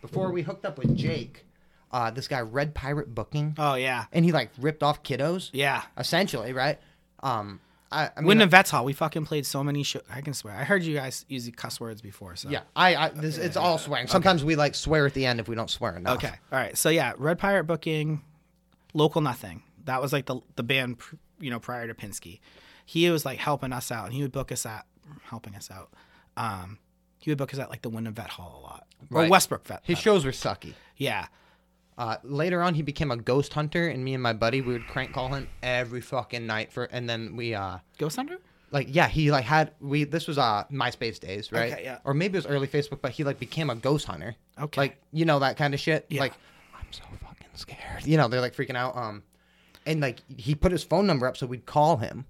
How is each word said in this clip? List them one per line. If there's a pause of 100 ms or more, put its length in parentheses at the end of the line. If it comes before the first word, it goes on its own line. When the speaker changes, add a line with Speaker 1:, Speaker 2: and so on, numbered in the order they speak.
Speaker 1:
Before
we
hooked
up
with
Jake, (460)
uh,
this
guy,
Red
Pirate
Booking.
Speaker 2:
Oh,
yeah.
Speaker 1:
And
he,
like,
ripped
off
Kiddos.
Speaker 2:
Yeah. (160)
Speaker 1:
Essentially,
right? (420)
Um, (320)
I,
I
mean,
Speaker 2:
Wyndham
Speaker 1:
I
Speaker 2:
Vets
Hall,
we
fucking
played
so
many
shows.
I
can
swear.
I
heard
you
guys
use
cuss
words
before,
so.
Speaker 1:
Yeah, (140)
I,
I,
this,
it's
all
swearing.
Speaker 2:
Okay.
Speaker 1:
Sometimes
we,
like,
swear
at
the
end
if
we
don't
swear
enough.
Speaker 2:
Okay, (200)
all
right.
So,
yeah,
Red
Pirate
Booking, (720)
Local
Nothing. (220)
That
was,
like,
the, (160)
the
band,
pr-, (240)
you
know,
prior
to
Pinsky. (460)
He
was,
like,
helping
us
out,
and
he
would
book
us
at, (380)
helping
us
out. (460)
Um, (400)
he
would
book
us
at,
like,
the
Wyndham
Vet
Hall
a
lot. (260)
Or
Speaker 1:
Right.
Speaker 2:
Westbrook
Vet
Speaker 1:
His
Speaker 2:
Hall.
Speaker 1:
shows
were
sucky. (220)
Speaker 2:
Yeah. (720)
Speaker 1:
Uh,
later
on,
he
became
a
ghost
hunter,
and
me
and
my
buddy,
we
would
crank
call
him (140)
every
fucking
night
for,
and
then
we,
uh, (180)
Speaker 2:
Ghost
hunter? (340)
Speaker 1:
like,
yeah,
he,
like,
had, (100)
we,
this
was,
uh,
MySpace
days,
right?
Speaker 2:
Okay,
yeah.
Speaker 1:
Or
maybe
it
was
early
Facebook,
but
he,
like,
became
a
ghost
hunter. (220)
Speaker 2:
Okay.
Speaker 1:
Like, (100)
you
know,
that
kind
of
shit.
Speaker 2:
Yeah.
Speaker 1:
Like, (400)
"I'm
so (180)
fucking
scared."
You
know,
they're,
like,
freaking
out.
Um, (600)
and,
like, (180)
he
put
his
phone
number
up,
so
we'd
call
him.